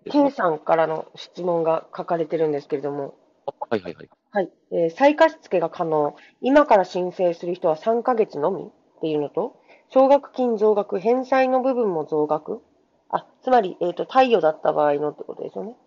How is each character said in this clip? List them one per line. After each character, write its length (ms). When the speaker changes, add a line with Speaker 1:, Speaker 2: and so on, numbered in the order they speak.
Speaker 1:
え 40
ー、 20
Speaker 2:
K 200
さ 180
ん 100
か 160
ら 120
の 280
質 260
問 220
が 320
書 100
か 120
れ 80
て 120
る 100
ん 40
で 100
す 60
け 100
れ 40
ど 100
も。 260
Speaker 1:
あ、 80
は 80
い 40
は 80
い 60
は 80
い。 60
Speaker 2:
は 100
い。 100
え 40
ー、 20
再 260
貸 260
付 180
が 100
可 160
能。 300
今 240
か 120
ら 80
申 260
請 220
す 120
る 80
人 140
は 100
三 260
ヶ 120
月 240
の 120
み 120
っ 380
て 60
い 80
う 60
の 80
と、 320
奨 180
学 260
金 240
増 160
額、 260
返 260
済 240
の 120
部 140
分 180
も 120
増 220
額。 340
あ、 180
つ 60
ま 120
り、 200
え 60
ー 40
っ 20
と、 140
貸 240
与 100
だ 80
っ 120
た 120
場 140
合 80
の 160
っ 60
て 60
こ 120
と 80
で 80
す 60
よ 60
ね。 120